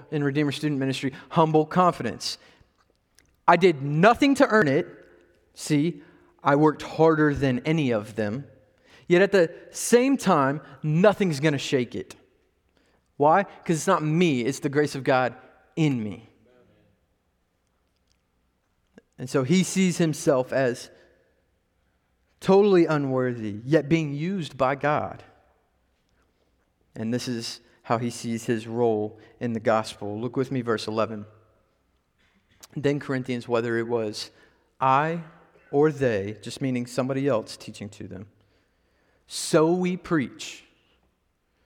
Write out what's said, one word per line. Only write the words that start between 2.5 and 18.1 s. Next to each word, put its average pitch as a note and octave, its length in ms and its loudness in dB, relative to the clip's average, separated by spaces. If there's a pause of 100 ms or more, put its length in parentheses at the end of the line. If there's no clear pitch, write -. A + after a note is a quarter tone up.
I F3 100 8
did E3 240 2
nothing G3+ 540 4
to C#4 120 4
earn G#3+ 200 4
it. C#3 200 0 (680)
See, D#3 480 -2 (400)
I C#3+ 120 4
worked D3 280 4
harder D3+ 500 2
than C3 320 0
any D#3 260 0
of G#2+ 240 -4
them. A2 300 -4 (640)
Yet F3 160 4
at G3 80 2
the F3+ 200 4 (200)
same B3+ 440 2
time, D3+ 460 0 (220)
nothing's E3+ 560 2
gonna D3 180 0
shake B2+ 380 -2
it. - 200 -12 (1000)
Why? D#3+ 260 4
'Cause - 340 -4
it's - 100 -8
not F3 160 2
me, D#3 380 2
it's C3+ 180 -2
the D3+ 100 -4
grace D3 240 0
of C3+ 100 -10
God B2+ 320 2 (400)
in C#3+ 280 0
me. G2 260 -12 (3000)